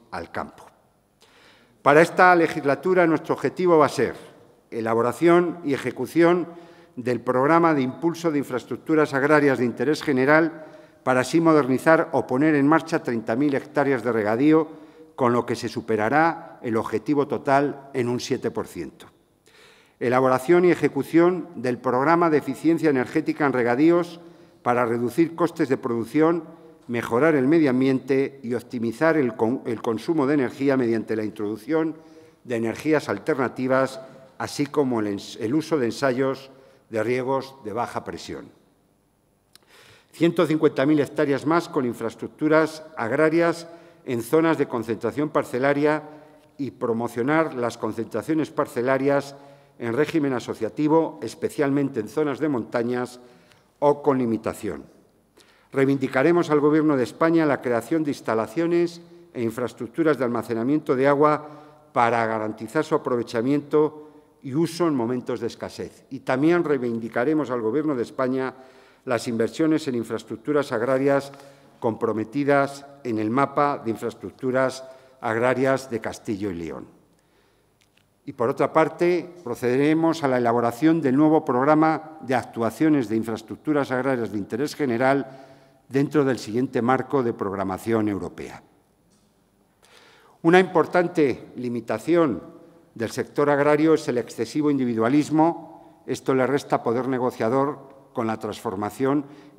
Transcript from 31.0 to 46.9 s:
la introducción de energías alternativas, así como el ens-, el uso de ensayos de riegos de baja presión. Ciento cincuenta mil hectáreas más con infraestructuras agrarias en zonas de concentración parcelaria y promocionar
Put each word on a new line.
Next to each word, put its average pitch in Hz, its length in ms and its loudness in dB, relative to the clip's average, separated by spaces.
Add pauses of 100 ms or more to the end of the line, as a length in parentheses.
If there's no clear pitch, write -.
la 110 80 -4
introducción 127 720 -4 (480)
de 123 120 -4
energías 131 520 -2
alternativas, 127 920 -2 (360)
así 127 300 -6
como 131 340 -2
el 104 60 -2
ens-, 101 340 -8
el 110 140 -4
uso 156 240 -2
de 120 80 0
ensayos 131 640 -2 (400)
de 110 120 -2
riegos 127 520 -4 (100)
de 104 80 -10
baja 113 320 -6
presión. - 440 -12 (1600)
Ciento 170 320 2
cincuenta 147 420 2
mil 156 120 4
hectáreas 135 480 -2
más 165 220 0
con 139 160 -2
infraestructuras 151 960 -2 (140)
agrarias 156 720 0 (360)
en 120 180 -4
zonas 160 360 2
de 139 80 0
concentración 117 640 -4
parcelaria 143 720 0 (560)
y 127 140 -6
promocionar 123 800 -2